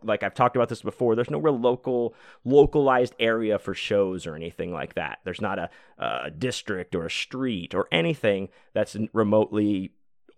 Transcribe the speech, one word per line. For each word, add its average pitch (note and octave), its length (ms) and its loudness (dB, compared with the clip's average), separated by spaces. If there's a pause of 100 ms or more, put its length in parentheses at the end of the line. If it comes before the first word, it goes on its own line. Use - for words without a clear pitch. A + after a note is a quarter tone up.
like G#2+ 200 -2
I've G2 120 -4
talked B2 200 2
about A#2+ 140 2
this A#2 140 -10
before, A2+ 340 0
there's B2 140 0
no D3+ 80 -4
real D3 200 2
local, B2 560 0 (300)
localized C3+ 720 6
area A2+ 400 2
for G2 160 -6
shows F#2+ 520 0
or D#2 100 -10
anything E2 340 -8
like D#2 240 -8
that. D#2+ 300 -6
There's F2+ 160 -8
not G2 180 -4
a, E2+ 120 -6 (280)
a B1 320 -4
district F#2 640 -6
or E2 120 -2
a E2 40 -8
street B2 640 -6
or G2 160 0
anything G#2+ 600 0 (240)
that's G#2+ 200 -2
n-, A2 200 -4
remotely G#2 800 2 (460)